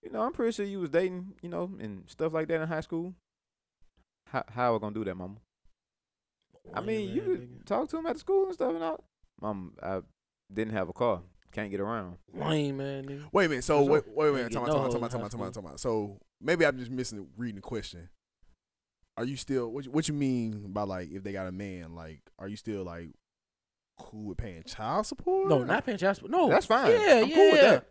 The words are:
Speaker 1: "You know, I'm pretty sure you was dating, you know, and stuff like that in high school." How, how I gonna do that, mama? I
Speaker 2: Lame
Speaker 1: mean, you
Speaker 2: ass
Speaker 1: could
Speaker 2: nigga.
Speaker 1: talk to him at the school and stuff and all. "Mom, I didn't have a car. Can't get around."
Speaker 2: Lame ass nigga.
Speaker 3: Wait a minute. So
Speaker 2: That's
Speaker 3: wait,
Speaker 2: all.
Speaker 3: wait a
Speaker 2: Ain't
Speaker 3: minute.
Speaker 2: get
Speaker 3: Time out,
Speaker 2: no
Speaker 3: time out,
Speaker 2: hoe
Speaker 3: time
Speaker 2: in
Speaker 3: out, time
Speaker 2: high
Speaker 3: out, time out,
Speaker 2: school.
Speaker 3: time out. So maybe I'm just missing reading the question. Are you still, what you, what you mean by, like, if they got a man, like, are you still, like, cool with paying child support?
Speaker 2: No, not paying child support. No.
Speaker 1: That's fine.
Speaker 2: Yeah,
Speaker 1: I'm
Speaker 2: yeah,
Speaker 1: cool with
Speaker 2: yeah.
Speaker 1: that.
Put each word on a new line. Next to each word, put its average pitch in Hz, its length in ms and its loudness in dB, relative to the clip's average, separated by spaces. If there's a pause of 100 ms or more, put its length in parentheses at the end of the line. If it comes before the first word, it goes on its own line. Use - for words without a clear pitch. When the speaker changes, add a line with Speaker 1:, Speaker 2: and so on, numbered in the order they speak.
Speaker 1:
"You - 80 -14
know, 226 100 -4
I'm 240 120 -2
pretty 233 180 0
sure 202 140 -4
you 196 140 -6
was 170 100 -4
dating, 180 520 0
you 175 80 -12
know, 175 300 -6
and 202 280 -10
stuff 160 260 -4
like 160 160 -2
that 160 120 0
in 160 60 -4
high 160 140 -4
school." 170 320 -8 (1120)
How, 131 220 -4
how 120 260 2
I 107 40 0
gonna 104 160 -6
do 107 100 -2
that, 92 100 -4
mama? 90 200 -10 (1400)
I - 60 -6
Speaker 2:
Lame 185 80 -6
Speaker 1:
mean, 214 280 -2
you 370 60 0
Speaker 2:
ass 427 60 -4
Speaker 1:
could 359 140 -2
Speaker 2:
nigga. 123 240 -18
Speaker 1:
talk 269 240 -2
to 311 80 -6
him 330 80 -6
at 330 80 -2
the 320 60 -8
school 392 260 2
and 370 80 -8
stuff - 220 -2
and 330 80 -4
all. - 200 -4 (380)
"Mom, 98 400 -6
I 95 200 -4 (520)
didn't 110 200 -2
have 95 160 -2
a 92 40 -10
car. 110 280 0 (300)
Can't 104 200 -6
get 98 80 -2
around." 98 380 -4 (160)
Speaker 2:
Lame 147 480 -2
ass 139 240 -8
nigga. 139 260 -12
Speaker 3:
Wait 190 140 4
a 160 40 2
minute. 131 140 -2
So 151 140 4
Speaker 2:
That's 139 120 6
Speaker 3:
wait, 147 200 6
Speaker 2:
all. - 40 -18
Speaker 3:
wait 151 120 2
a - 20 8
Speaker 2:
Ain't 143 80 4
Speaker 3:
minute. 120 160 -2
Speaker 2:
get 113 40 -4
Speaker 3:
Time 123 80 -2
out, - 40 0
Speaker 2:
no 156 60 2
Speaker 3:
time 143 80 2
out, 135 40 0
Speaker 2:
hoe 123 60 0
Speaker 3:
time 120 80 0
Speaker 2:
in 117 60 -2
Speaker 3:
out, 117 60 -6
time 123 100 -4
Speaker 2:
high 107 40 -6
Speaker 3:
out, 101 60 -8
time 110 100 -6
out, 95 120 -6
Speaker 2:
school. 104 100 -10
Speaker 3:
time 80 80 -14
out. - 80 -14
So 104 380 -2 (240)
maybe 165 240 4
I'm 135 120 4
just 123 140 -10
missing 110 360 -6 (100)
reading 117 180 -8
the 98 60 -14
question. 90 480 -10 (1080)
Are 117 60 -4
you 131 140 -4
still, 123 340 -2
what 135 140 -8
you, 123 60 -12
what 156 180 0
you 151 40 -2
mean 113 600 -2
by, 104 100 -2
like, 92 280 -6
if 95 120 -10
they 101 80 -6
got 95 160 -4
a 92 60 -8
man, 90 420 -10
like, 80 240 -14 (180)
are 98 120 -10
you 104 80 -10
still, 101 260 -6
like, 85 280 -10 (880)
cool 107 280 -14
with 95 120 -8
paying 87 260 -10
child 143 420 -4
support? 381 420 -2
Speaker 2:
No, 285 160 4
not 226 220 0
paying 208 120 -4
child 190 200 2
support. - 160 -10
No. 330 160 6
Speaker 1:
That's - 160 6
fine. 254 260 4
Speaker 2:
Yeah, 403 320 8
Speaker 1:
I'm 269 60 2
Speaker 2:
yeah, 320 60 0
Speaker 1:
cool 392 160 10
with 302 100 10
Speaker 2:
yeah. 254 100 10
Speaker 1:
that. 135 200 4